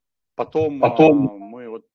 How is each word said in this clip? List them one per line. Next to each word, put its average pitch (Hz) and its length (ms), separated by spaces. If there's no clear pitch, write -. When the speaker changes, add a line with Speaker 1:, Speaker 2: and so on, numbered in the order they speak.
Speaker 1:
Потом, 143 440
Speaker 2:
Потом 139 480
Speaker 1:
а, 104 100
мы 117 320
вот, 113 240